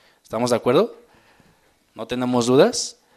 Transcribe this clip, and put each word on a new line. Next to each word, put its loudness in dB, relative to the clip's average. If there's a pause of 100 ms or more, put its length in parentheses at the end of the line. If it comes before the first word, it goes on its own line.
(240)
¿Estamos -4
de 0
acuerdo? 0 (1000)
¿No -14
tenemos -2
dudas? 2 (200)